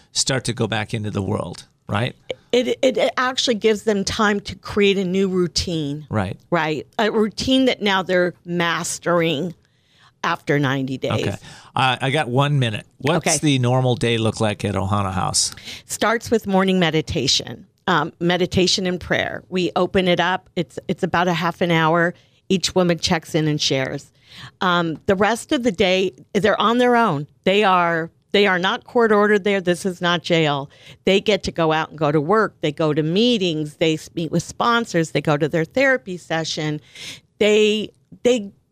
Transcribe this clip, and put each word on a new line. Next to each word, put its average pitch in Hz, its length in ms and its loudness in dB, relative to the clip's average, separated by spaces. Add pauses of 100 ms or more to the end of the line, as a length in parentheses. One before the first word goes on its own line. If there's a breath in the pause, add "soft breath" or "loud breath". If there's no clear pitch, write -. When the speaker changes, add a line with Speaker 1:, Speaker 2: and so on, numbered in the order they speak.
(140)
Speaker 1:
start - 320 -2
to 123 80 -4
go 117 160 -2
back 107 260 -6
into 104 160 -6
the 101 120 -4
world, 95 440 -6 (220)
right? 113 260 -4 (380)
Speaker 2:
It, 240 300 0
it 254 340 2
actually 254 380 -2
gives 214 300 0
them 202 200 0
time 208 360 0
to - 140 -12
create 196 440 0
a 202 80 -2
new 190 200 0
routine. 160 840 -4
Speaker 1:
Right. 104 280 -4 (120)
Speaker 2:
Right. 156 360 -2 (120)
A 220 120 0
routine 254 540 0
that - 160 0
now 190 220 0
they're 180 320 0 (100)
mastering 170 1080 -2 (680 soft breath)
after 160 360 -2
ninety 135 400 -2
days. 120 140 -4
Speaker 1:
Okay. - 240 -2 (380 loud breath)
Uh, 127 240 2
I 135 120 -2
got 143 180 0
one 139 300 2
minute. 113 280 -2 (120)
What's 160 280 0
Speaker 2:
Okay. 160 120 0
Speaker 1:
the 143 200 2
normal 123 380 2
day 117 220 0
look 110 200 0
like 104 280 -2
at 98 80 -2
Ohana 95 380 -2
House? 95 420 -2 (320 loud breath)
Speaker 2:
Starts 233 440 -2
with 220 160 0
morning 190 320 2
meditation, 156 880 -2 (200)
um, 165 340 0
meditation 180 680 0
and 180 140 -4
prayer. - 480 -4
We 180 260 -2
open 180 320 0
it 175 140 2
up. 185 340 -2
It's, - 240 -6 (100)
it's - 140 -4
about 180 260 0
a 175 40 2
half 170 300 -2
an 170 80 2
hour. 165 420 2 (380 soft breath)
Each 190 240 0
woman 175 240 2
checks - 360 -4
in 156 140 2
and 151 100 0
shares. 139 540 -4 (480 loud breath)
Um, 175 460 0
the 196 100 2
rest 214 360 0
of 254 100 0
the 233 100 0
day, 185 400 0 (220)
they're 202 260 2
on 220 160 2
their 247 200 4
own. 165 320 2 (160)
They 202 200 4
are, 170 460 2 (200)
they 202 160 4
are 185 120 2
not 190 260 -2
court 226 280 2
ordered 208 320 4
there. 196 160 2
This 175 240 -2
is 185 160 -4
not 175 220 0
jail. 147 480 0 (340 loud breath)
They 190 160 4
get 196 220 0
to 180 100 -8
go 160 200 0
out 156 180 -2
and 151 80 -18
go 151 120 2
to 151 100 2
work. 196 420 0
They 151 100 0
go 151 220 0
to 156 80 0
meetings. 175 760 0
They 160 180 0
s-, - 200 -8
meet 165 160 -6
with 170 120 0
sponsors. 233 680 -2
They 151 100 -2
go 147 160 0
to 147 120 -2
their 160 180 -2
therapy 262 500 -2
session. 160 640 -6 (580 loud breath)
They, 214 520 2 (320)
they 233 280 0 (220)